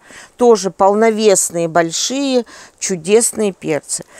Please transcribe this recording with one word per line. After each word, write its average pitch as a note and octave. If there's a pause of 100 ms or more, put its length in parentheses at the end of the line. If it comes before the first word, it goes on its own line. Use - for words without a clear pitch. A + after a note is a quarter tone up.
(360)
Тоже G#3+
полновесные, G3+
большие, A#3 (340)
чудесные G3+
перцы. D#3 (160)